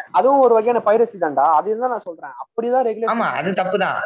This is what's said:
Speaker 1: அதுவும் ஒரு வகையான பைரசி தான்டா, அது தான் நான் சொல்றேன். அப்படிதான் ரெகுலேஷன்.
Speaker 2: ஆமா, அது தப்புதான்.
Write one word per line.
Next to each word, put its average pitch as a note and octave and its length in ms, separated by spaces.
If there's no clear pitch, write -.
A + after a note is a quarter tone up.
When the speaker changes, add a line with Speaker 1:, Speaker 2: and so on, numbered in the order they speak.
Speaker 1:
அதுவும் C4 280
ஒரு A#3+ 140
வகையான A3+ 320
பைரசி A3 340
தான்டா, D3 320
அது E3+ 260
தான் B3+ 120
நான் A3 180
சொல்றேன். D#3 240
அப்படிதான் A#3 540
ரெகுலேஷன். A3 280
Speaker 2:
ஆமா, A3 180
அது D3 200
தப்புதான். F#3 540